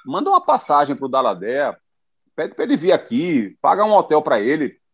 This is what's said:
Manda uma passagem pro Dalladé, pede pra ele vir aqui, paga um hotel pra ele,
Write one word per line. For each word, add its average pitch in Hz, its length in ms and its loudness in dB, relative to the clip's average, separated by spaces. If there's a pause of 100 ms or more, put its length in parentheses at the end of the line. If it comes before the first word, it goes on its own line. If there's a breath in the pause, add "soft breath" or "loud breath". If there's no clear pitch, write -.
Manda 233 240 -4
uma 370 120 2
passagem 147 520 0
pro 135 140 -8
Dalladé, 123 640 -2 (600)
pede - 180 -8
pra - 120 -6
ele 254 100 0
vir 175 160 2
aqui, 135 720 -2
paga 185 240 2
um 214 80 0
hotel 151 280 4
pra 127 200 0
ele, 131 360 -2 (160)